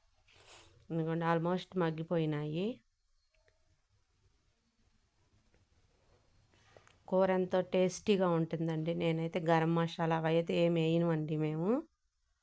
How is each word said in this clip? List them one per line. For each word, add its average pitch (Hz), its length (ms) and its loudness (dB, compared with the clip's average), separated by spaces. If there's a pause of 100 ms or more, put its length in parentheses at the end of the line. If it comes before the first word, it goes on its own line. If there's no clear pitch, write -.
(920)
ఇదిగోండి, 165 340 -2
almost 170 520 -2
మగ్గిపోయినాయి. 160 1040 -4 (4000)
కూర 185 240 4
ఎంతో 185 300 0
టేస్టీగా 185 680 2
ఉంటుందండి. 165 680 -2
నేనైతే 165 440 -2
గరం 165 360 2
మసాలా 165 420 0
అవి 160 100 0
అయితే 165 280 0
ఏమి 170 260 2
వేయనుమండి 160 560 0
మేము. 156 340 -2 (720)